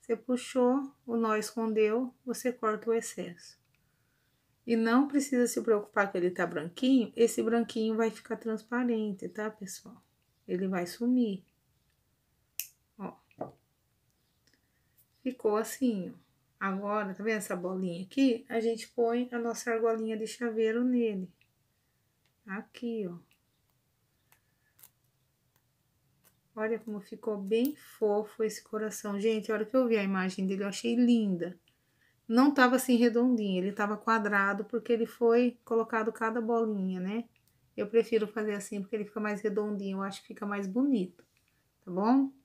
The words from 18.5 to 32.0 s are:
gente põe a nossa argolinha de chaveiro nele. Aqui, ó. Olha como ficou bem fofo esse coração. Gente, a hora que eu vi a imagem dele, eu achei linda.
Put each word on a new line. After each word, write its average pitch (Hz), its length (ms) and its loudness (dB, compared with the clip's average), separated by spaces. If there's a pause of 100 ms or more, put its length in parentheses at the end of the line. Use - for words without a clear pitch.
gente 226 300 -2
põe 240 440 0
a 240 60 -4
nossa 233 340 -4
argolinha 220 440 0
de 220 100 -6
chaveiro 226 580 0
nele. 226 440 0 (1160)
Aqui, 220 640 -8
ó. 175 80 -10 (3500)
Olha 220 240 -2
como 214 220 -8
ficou 214 360 -6
bem 226 380 0
fofo 214 680 -2
esse 214 180 -6
coração. 208 560 -6
Gente, 214 320 0
a 220 40 0
hora 214 100 -2
que 214 100 -10
eu 262 140 6
vi 226 80 4
a 202 80 2
imagem 190 420 0
dele, 196 160 -2
eu 196 60 -2
achei 233 260 -2
linda. 208 640 2 (680)